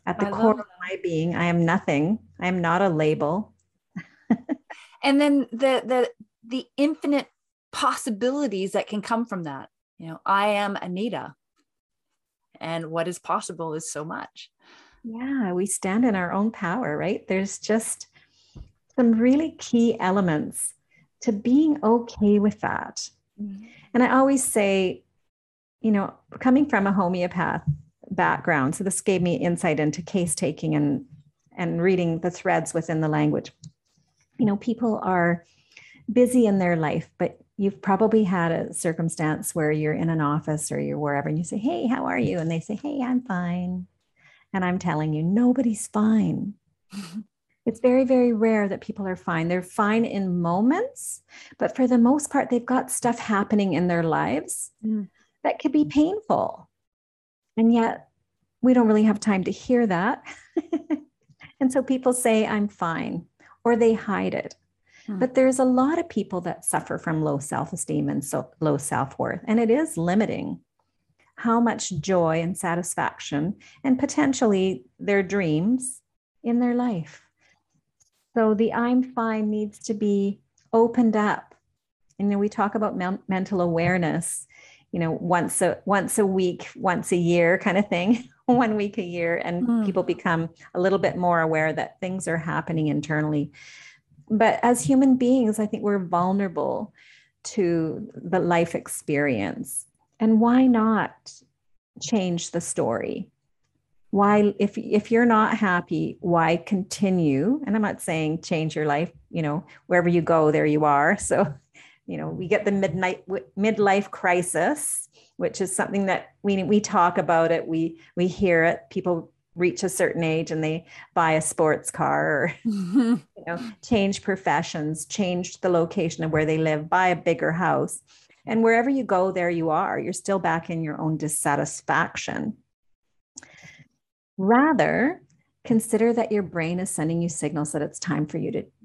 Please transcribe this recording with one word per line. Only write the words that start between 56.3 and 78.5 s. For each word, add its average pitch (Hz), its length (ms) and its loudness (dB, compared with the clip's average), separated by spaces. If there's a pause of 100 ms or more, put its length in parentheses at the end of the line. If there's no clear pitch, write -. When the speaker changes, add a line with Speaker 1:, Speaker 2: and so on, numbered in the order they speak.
Speaker 1:
And 226 160 6
yet 226 360 0 (540)
we 254 120 6
don't 240 140 6
really 214 160 6
have 208 160 4
time 190 240 0
to 185 80 -4
hear 240 340 0
that. 190 380 0 (320)
<laughs> - 1040 -8
And 262 120 2
so 277 100 2
people 254 300 0
say, 226 320 2
"I'm 208 220 0
fine," 170 600 -6 (360)
or 240 140 4
they 226 180 4
hide 190 400 -2
it. - 220 -8 (500)
Speaker 2:
Hmm. 202 140 -8
Speaker 1:
But 254 160 0
there's 262 240 4
a 262 40 4
lot 262 360 4
of 339 80 -6
people 196 320 -4
that 175 240 -8
suffer - 340 -4
from 160 240 -2
low 147 160 0
self-esteem 151 720 -4
and 143 160 -4
so 139 340 -6
low 151 200 0
self-worth. 135 680 -4
And 220 140 2
it 226 100 0
is 311 260 0
limiting 180 640 -2 (800)
how 233 240 0
much 214 400 -2
joy 165 420 2
and 175 160 -4
satisfaction 170 960 -4 (280)
and 269 140 4
potentially 247 840 0 (140)
their 196 240 2
dreams 190 800 -2 (420)
in 233 160 0
their 240 160 0
life. 240 480 -4 (1120)
So 220 200 4